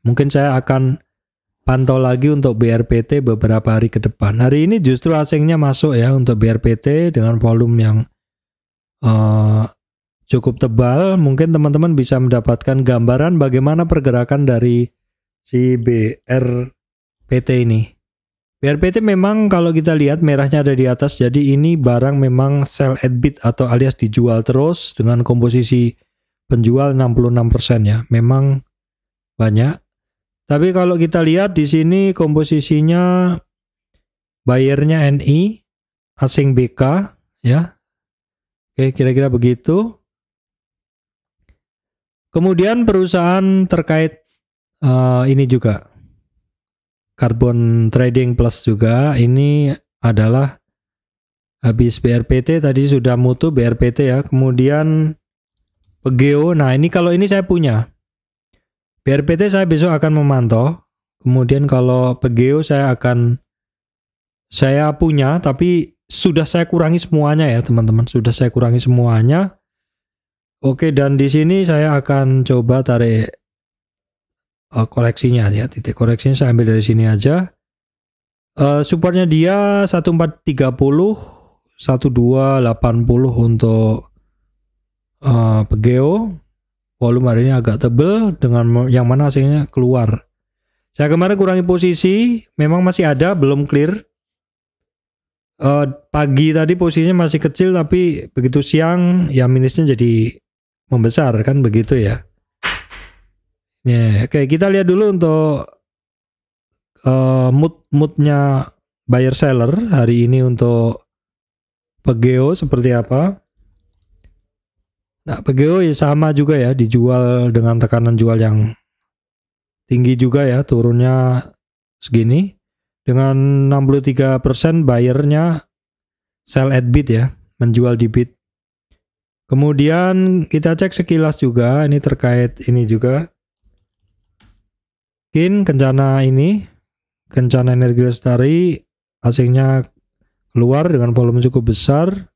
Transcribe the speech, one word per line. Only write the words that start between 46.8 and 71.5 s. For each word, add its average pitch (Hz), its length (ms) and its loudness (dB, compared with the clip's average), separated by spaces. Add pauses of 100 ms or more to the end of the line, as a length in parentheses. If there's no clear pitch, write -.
Carbon 117 720 0
Trading 123 480 0
Plus 120 240 -2
juga, 120 560 0
ini 139 560 0 (320)
adalah 117 560 0 (1040)
habis 117 320 0
B 120 160 -2
R 120 160 -2
P 127 160 0
T 160 160 0
tadi 135 240 0
sudah 127 320 0
Mutu 127 320 0
B 131 160 0
R 117 80 0
P 123 160 0
T 127 240 0
ya, 135 80 0
kemudian 143 960 0 (880)
Pegeo. 143 480 2
Nah, 135 240 0
ini 156 160 0
kalau 175 180 0
ini 175 140 0
saya 196 180 0
punya. 147 460 0 (1120)
B 135 160 -2
R 143 80 -2
P 160 140 0
T 202 100 0
saya 190 160 0
besok 165 320 0
akan 156 240 0
memantau. 131 640 0 (400)
Kemudian 131 400 0
kalau 127 560 0
Pegeo 127 400 0
saya 139 320 0
akan, 120 480 -2 (1120)
saya 143 480 0
punya, 151 400 0
tapi 170 560 -2 (160)
sudah 165 320 0
saya 170 240 -2
kurangi 165 320 0
semuanya 151 480 0
ya, 117 160 0
teman-teman. 113 400 0
Sudah 117 320 -2
saya 123 160 -2
kurangi 120 320 0
semuanya. 123 720 0 (1080)
Oke, 135 260 0
dan 139 300 0
di 139 100 2
sini 165 380 2